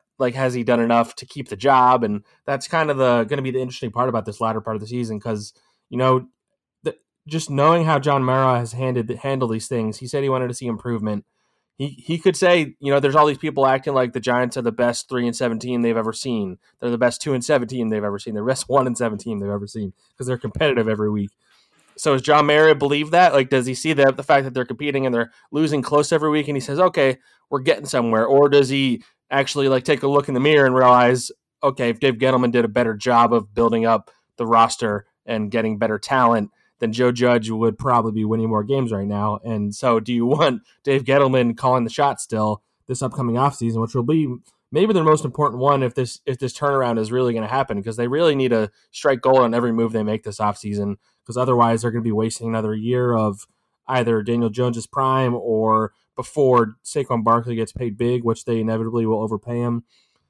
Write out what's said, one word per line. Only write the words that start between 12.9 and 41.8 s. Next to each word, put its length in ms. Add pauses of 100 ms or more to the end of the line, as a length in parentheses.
know, 60
there's 160
all 100
these 140
people 260
acting 300
like 180
the 60
Giants 380
are 40
the 100
best 380
three 160
and 100
seven 220
team 240
they've 160
ever 160
seen. 460 (200)
They're 120
the 80
best 200
two 140
and 100
seven 240
team 220
they've 140
ever 160
seen. 160
They're 80
the 80
best 180
one 160
and 100
seven 220
team 220
they've 100
ever 160
seen 280 (220)
'cause 120
they're 100
competitive 500
every 220
week. 220 (640)
So 160
does 80
John 240
Mara 300
believe 360
that? 220
Like, 160
does 160
he 80
see 200
the, 180
the 120
fact 220
that 80
they're 120
competing 420
and 80
they're 160 (200)
losing 300
close 300
every 180
week 180
and 80
he 60
says, 180
"Okay, 380 (320)
we're 100
getting 260
somewhere"? 400
Or 240
does 200
he 340 (280)
actually, 360
like, 160
take 200
a 40
look 200
in 80
the 40
mirror 280
and 80
realize, 560 (320)
"Okay, 260
if 100
Dave 160
Gettleman 360
did 140
a 40
better 260
job 380
of 220
building 280
up 280 (260)
the 80
roster 640 (180)
and 240
getting 300
better 180
talent, 540 (280)
then 140
Joe 180
Judge 380
would 280
probably 340
be 140
winning 240
more 140
games 280
right 160
now"? 360
And 300
so 260
do 140
you 120
<laughs> 0
want 380 (200)
Dave 200
Gettleman 520
calling 280